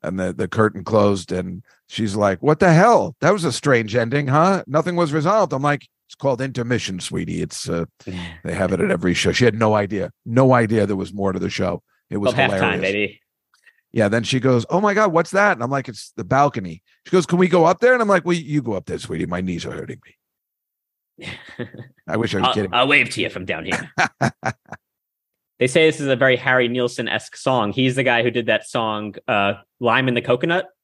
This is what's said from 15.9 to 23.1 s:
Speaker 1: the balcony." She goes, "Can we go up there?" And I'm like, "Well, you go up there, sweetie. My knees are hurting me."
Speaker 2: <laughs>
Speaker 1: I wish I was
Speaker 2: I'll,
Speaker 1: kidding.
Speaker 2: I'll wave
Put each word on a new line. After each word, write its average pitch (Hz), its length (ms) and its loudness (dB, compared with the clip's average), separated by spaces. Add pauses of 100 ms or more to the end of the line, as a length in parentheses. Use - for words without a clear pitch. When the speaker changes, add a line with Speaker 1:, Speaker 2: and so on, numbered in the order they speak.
Speaker 1:
the 110 80 -8
balcony." 117 580 0 (220)
She - 60 -6
goes, 180 140 2
"Can 175 140 0
we 185 80 6
go 170 160 4
up 180 160 2
there?" 254 140 4
And 247 80 2
I'm 214 80 0
like, 190 160 4
"Well, 175 100 0
you 147 260 -2
go 117 120 -4
up 92 140 -6
there, 82 120 -6
sweetie. 85 280 -6
My 87 120 -4
knees 90 260 -4
are 64 60 -8
hurting - 340 -12
me." - 120 -20 (1000)
Speaker 2:
<laughs> - 100 -12 (800)
Speaker 1:
I 85 100 -4
wish 101 180 -2
I 98 40 -2
was 110 80 0
Speaker 2:
I'll, 127 60 0
Speaker 1:
kidding. 98 200 -2
Speaker 2:
I'll 123 160 2
wave 139 220 2